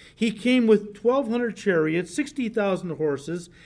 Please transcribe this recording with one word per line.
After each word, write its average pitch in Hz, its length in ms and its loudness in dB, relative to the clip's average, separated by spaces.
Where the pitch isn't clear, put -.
He 226 180 0
came 247 340 2
with 208 280 4
twelve 247 340 0
hundred 240 280 -2
chariots, 170 560 0
sixty 269 360 -4
thousand 196 420 -2
horses, 151 600 -4